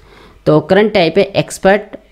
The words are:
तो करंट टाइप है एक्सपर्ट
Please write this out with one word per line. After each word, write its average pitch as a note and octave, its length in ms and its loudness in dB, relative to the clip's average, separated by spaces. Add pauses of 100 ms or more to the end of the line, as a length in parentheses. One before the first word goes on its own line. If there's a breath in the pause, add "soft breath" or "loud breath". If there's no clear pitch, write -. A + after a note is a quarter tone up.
(460 soft breath)
तो D3+ 160 2
करंट G#3 320 0
टाइप F#3 240 0
है G3 60 2
एक्सपर्ट - 760 -4 (140)